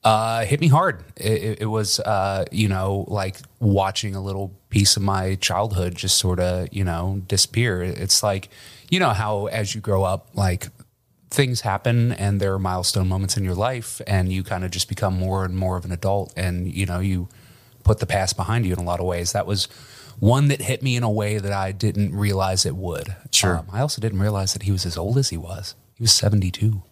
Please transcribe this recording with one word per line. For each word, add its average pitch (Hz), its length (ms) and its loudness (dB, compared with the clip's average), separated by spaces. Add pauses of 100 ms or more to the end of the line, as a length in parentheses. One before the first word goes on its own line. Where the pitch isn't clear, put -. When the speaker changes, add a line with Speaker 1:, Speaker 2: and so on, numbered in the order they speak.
Speaker 1:
uh, 113 420 2
hit 143 140 0
me 156 80 4
hard. 147 360 4 (120)
It, 107 280 0
it, 107 180 -4
it 110 60 -4
was, 107 340 0
uh, 98 500 0
you 107 160 2
know, 98 400 0
like 95 300 -4 (220)
watching 98 560 2
a 98 60 -8
little 98 300 -6 (180)
piece 98 280 4
of 98 60 0
my 95 320 0
childhood 92 600 -2
just 90 220 0
sorta, 90 540 0
you 98 120 -2
know, 92 440 -2
disappear. 101 560 0
It's - 400 0
like, 98 260 -2 (400)
you 185 100 2
know 160 120 2
how 107 340 -2
as 107 300 -4
you 110 60 -8
grow 95 220 2
up, 95 300 -2
like, 92 340 0 (600)
things 127 320 0
happen 117 520 2
and 101 280 0
there 98 120 0
are 98 60 0
milestone 92 480 0
moments 95 300 0
in 101 80 -2
your 90 100 -2
life 117 500 -4
and 92 280 2
you 92 100 -2
kinda 90 240 -4
just 87 220 -4
become 92 280 -2
more 95 280 0
and 92 100 -4
more 92 220 0
of 87 80 -8
an 90 80 -6
adult 95 420 -2
and, 90 380 -2
you 98 120 0
know, 87 140 -2
you 92 300 0 (560)
put 107 140 4
the 113 60 -2
past 95 300 0
behind 110 300 0
you 90 80 0
in 85 60 -2
a 87 40 -4
lot 87 160 -2
of 90 60 -2
ways. 87 260 -2
That 101 160 0
was 98 220 -2 (500)
one 135 300 6
that 135 120 0
hit 131 220 -4
me 127 140 0
in 120 60 0
a 117 80 0
way 104 260 0
that 98 160 -4
I 95 180 -2
didn't 101 420 0
realize 95 520 0
it 85 100 -2
would. 90 400 -6 (160)
Speaker 2:
Sure. 90 280 2
Speaker 1:
Um, - 120 -10
I 101 80 -4
also 143 220 -2
didn't 104 180 -2
realize 101 340 0
that - 100 -6
he 98 100 2
was 90 120 0
as 82 120 -4
old 101 200 0
as 135 120 2
he - 80 -6
was. 87 360 -10 (220)
He - 80 -8
was 110 80 6
seventy-two. 101 720 2 (100)